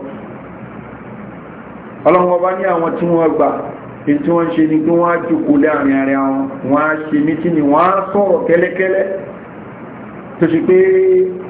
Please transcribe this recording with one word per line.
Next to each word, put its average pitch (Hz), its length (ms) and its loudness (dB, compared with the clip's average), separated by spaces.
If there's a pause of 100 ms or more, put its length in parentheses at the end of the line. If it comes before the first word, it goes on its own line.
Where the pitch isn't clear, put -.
(2000)
Ọlọ́run 180 340 4
Ọba 180 200 2
ní 190 120 -4
àwọn 165 280 0
tí 165 140 -2
wọ́n 165 260 4
gbà, 139 180 2 (520)
èyí 147 180 0
tí 165 120 -2
wọ́n 170 140 2
ń 156 60 -2
ṣe 160 120 2
ni 156 140 2
pé 165 140 0
wọ́n 170 200 4
á 170 80 2
jókòó 151 380 0
láàrin 139 380 2
ara 135 240 0
wọn, 135 260 0 (180)
wọ́n 139 200 2
á 156 160 2
ṣe 151 200 -2
mítínì, 160 420 0
wọ́n 147 220 4
á 185 80 4 (140)
sọ̀rọ̀ 196 380 2
kẹ́lẹ́kẹ́lẹ́ 185 600 2 (1300)
tó 170 140 0
ṣe 165 120 2
pé 185 180 4 (720)